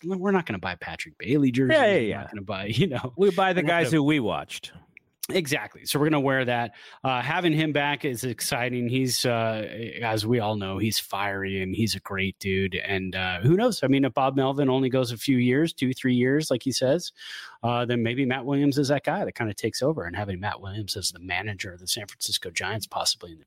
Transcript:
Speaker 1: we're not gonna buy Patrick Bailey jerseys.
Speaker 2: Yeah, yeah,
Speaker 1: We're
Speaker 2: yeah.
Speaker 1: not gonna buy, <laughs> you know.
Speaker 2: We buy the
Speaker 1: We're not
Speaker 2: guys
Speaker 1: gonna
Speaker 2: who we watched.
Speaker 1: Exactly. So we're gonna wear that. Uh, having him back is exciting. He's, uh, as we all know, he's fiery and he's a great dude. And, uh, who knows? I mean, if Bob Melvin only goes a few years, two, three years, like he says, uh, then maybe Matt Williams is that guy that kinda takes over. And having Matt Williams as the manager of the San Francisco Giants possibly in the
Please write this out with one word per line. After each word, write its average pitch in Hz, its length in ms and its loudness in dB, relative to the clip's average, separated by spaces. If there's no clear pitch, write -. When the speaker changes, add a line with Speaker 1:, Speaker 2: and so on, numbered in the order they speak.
Speaker 1:
we're 190 280 -2
not 190 140 2
gonna 107 120 -4
buy 90 160 -4
Patrick - 440 -12
Bailey 143 320 4
jerseys. 131 280 4
Speaker 2:
Yeah, 262 80 6
yeah, 202 80 6
Speaker 1:
We're 156 60 4
Speaker 2:
yeah. 95 200 0
Speaker 1:
not 67 100 -12
gonna 104 120 -10
buy, 95 220 -8
<laughs> - 20 -6
you 120 200 2
know. 123 300 -4
Speaker 2:
We 196 140 6
buy 185 220 2
the 175 80 2
Speaker 1:
We're 151 60 0
not - 20 4
Speaker 2:
guys 170 180 4
Speaker 1:
gonna 156 100 2
Speaker 2:
who 147 80 6
we 147 160 4
watched. 85 520 -4
Speaker 1:
Exactly. 143 520 -4
So - 160 0
we're 147 60 4
gonna 156 120 4
wear 135 260 2
that. 120 280 0
Uh, 127 180 0
having 165 300 2
him 156 200 2
back 143 320 0
is 127 200 -4
exciting. 123 640 -2
He's, 127 360 0
uh, 113 400 0
as 110 240 -2
we 117 140 2
all 107 160 0
know, 95 220 -4
he's 110 200 0
fiery 98 640 -4
and 92 100 -4
he's 107 220 0
a 98 60 -6
great 95 400 -4
dude. 95 340 0
And, 92 400 -4
uh, 92 240 -4
who 139 180 4
knows? 220 280 0
I - 20 2
mean, 139 180 4
if 127 80 0
Bob 135 220 0
Melvin 135 340 2
only 131 200 2
goes 123 240 0
a 117 40 -6
few 131 200 2
years, 127 360 4
two, 131 200 -2
three 127 240 2
years, 135 340 2
like 127 140 0
he 131 80 0
says, 139 400 0
uh, 120 220 0
then 120 180 2
maybe 123 220 0
Matt 127 200 -2
Williams 143 320 2
is 143 120 2
that 143 160 2
guy 175 200 0
that 98 120 -6
kinda 110 180 -2
takes - 300 -4
over. 156 180 0
And 87 140 -8
having 101 240 -4
Matt - 200 -6
Williams 98 360 -8
as 92 160 -4
the - 80 -20
manager 92 520 -6
of 87 60 -18
the 90 80 -18
San - 220 -6
Francisco - 420 -6
Giants 98 380 -4
possibly - 420 -4
in 80 80 -18
the - 80 -20